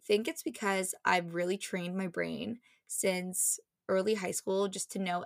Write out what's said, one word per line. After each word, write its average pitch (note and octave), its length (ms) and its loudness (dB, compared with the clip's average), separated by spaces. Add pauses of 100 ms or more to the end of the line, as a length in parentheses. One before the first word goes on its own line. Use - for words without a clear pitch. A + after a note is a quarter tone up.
think G#3 240 4
it's D#4+ 160 -6
because F#3+ 500 0 (120)
I've F3 280 4
really F3 240 0
trained F3+ 380 -4
my F#3+ 120 -2
brain E3+ 520 -4 (260)
since F#3 760 0 (260)
early F#3+ 280 4
high F#3+ 160 -2
school G3 360 0
just F#3+ 240 -6
to G3 80 -4
know F3 260 0